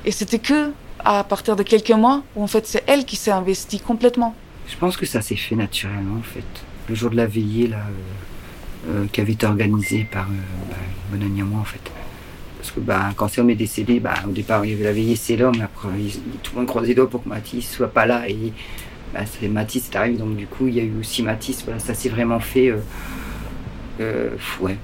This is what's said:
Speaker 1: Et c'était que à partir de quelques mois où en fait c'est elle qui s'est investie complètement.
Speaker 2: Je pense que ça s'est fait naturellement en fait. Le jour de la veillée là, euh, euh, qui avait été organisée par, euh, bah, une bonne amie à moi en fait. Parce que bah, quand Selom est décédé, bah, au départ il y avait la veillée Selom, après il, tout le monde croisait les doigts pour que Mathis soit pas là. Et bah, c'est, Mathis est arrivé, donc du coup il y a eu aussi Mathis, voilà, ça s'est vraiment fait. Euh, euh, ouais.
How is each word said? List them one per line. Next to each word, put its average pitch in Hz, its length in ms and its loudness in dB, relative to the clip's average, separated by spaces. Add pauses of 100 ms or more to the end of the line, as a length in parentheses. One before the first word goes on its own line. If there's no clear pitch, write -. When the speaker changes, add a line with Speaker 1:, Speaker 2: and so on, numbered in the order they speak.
Speaker 1:
Et - 60 2
c'était 214 300 0
que 294 320 2 (320)
à 208 180 6
partir 202 320 0
de 202 80 2
quelques 214 280 4
mois 240 320 8 (120)
où 208 80 -2
en 208 60 0
fait 220 180 2
c'est - 200 0
elle 277 180 6
qui 262 100 -6
s'est 208 160 0
investie 190 480 0
complètement. 240 560 4 (320)
Speaker 2:
Je - 100 -10
pense 185 200 0
que - 100 -2
ça - 140 0
s'est 104 160 -2
fait - 180 -2
naturellement 101 640 -2
en 113 40 -4
fait. - 220 -10 (440)
Le 113 60 -2
jour 113 160 0
de 110 60 2
la 117 100 6
veillée 110 420 2
là, 110 80 -2 (1120)
euh, - 0 -
euh, 101 240 0
qui - 80 0
avait 107 140 2
été 110 120 2
organisée 107 640 2
par, 95 140 -2
euh, 95 440 -4
bah, - 80 -8 (360)
une 101 60 -2
bonne 101 100 0
amie 98 140 0
à - 20 0
moi 104 160 0
en 104 40 -2
fait. - 160 -8 (760)
Parce - 140 -10
que - 80 -4
bah, 98 340 0
quand 104 140 0
Selom 120 220 4
est 113 60 4
décédé, 110 440 2
bah, 90 140 0 (120)
au 104 60 -2
départ 104 320 2
il 107 80 0
y - 20 0
avait 104 100 0
la 104 80 4
veillée 113 240 2
Selom, 117 440 2
après 104 280 -6 (120)
il, 104 120 -2 (300)
tout - 120 -8
le 120 60 -2
monde 123 60 2
croisait 117 220 0
les 120 60 4
doigts 123 160 6
pour 120 120 -4
que - 60 -6
Mathis 110 420 -6
soit 117 220 0
pas 113 140 6
là. 120 220 2
Et 110 240 -2 (640)
bah, - 120 -4
c'est, - 200 -6
Mathis 107 440 0
est - 60 -6
arrivé, 117 200 2
donc 107 180 -2
du 101 120 -6
coup 131 200 -2
il 123 80 2
y 120 60 4
a 113 40 0
eu 110 140 -2
aussi 110 240 -2
Mathis, 110 420 -2
voilà, 113 140 -4
ça 113 160 -4
s'est 123 140 -2
vraiment 117 320 2
fait. 127 280 4
Euh, 110 100 4 (1200)
euh, 117 300 0 (300)
ouais. 95 240 0